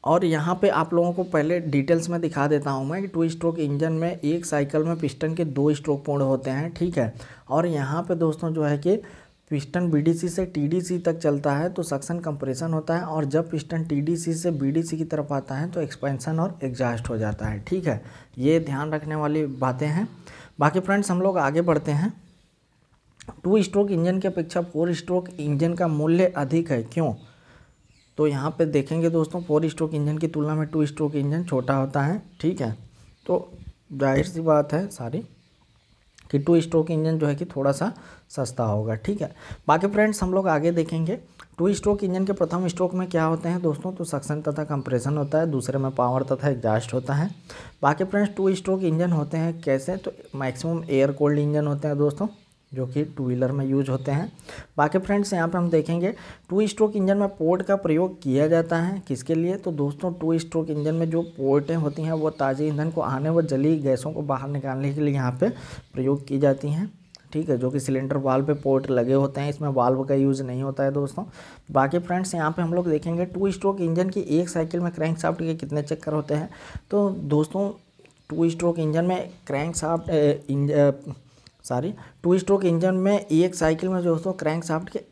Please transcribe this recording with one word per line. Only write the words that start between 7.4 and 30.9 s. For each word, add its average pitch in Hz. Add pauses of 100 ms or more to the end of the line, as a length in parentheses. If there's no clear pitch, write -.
और 156
यहाँ 147
पे 185
दोस्तों 160
जो 156
है 147
कि 175 (560)
पिस्टन 170
बीडीसी 165
से 185
टीडीसी 175
तक 170
चलता 147
है 165
तो 180
सक्शन 165
कंप्रेशन 147
होता 160
है, 180
और 156
जब 160
पिस्टन 160
टीडीसी 165
से 170
बीडीसी 156
की 160
तरफ 151
आता 135
है 165
तो 175
एक्सपेंशन 139
और 165
एग्जॉस्ट 120
हो 117
जाता 107
है। 107
ठीक 175
है, 110 (360)
ये 151
ध्यान 143
रखने 151
वाली 151
बातें 131
हैं। 180 (520)
बाकी 147
फ्रेंड्स 196
हम 180
लोग 185
आगे 147
बढ़ते 160
हैं। 160 (1300)
टू 202
स्ट्रोक 202
इंजन 180
की 190
अपेक्षा 175
फोर 170
स्ट्रोक 180
इंजन 147
का 170
मूल्य 160
अधिक 160
है, 117
क्यों? 139 (1040)
तो 151
यहाँ 143
पे 165
देखेंगे 156
दोस्तों, 165
फोर 156
स्ट्रोक 156
इंजन 147
की 160
तुलना 151
में 156
टू 156
स्ट्रोक 147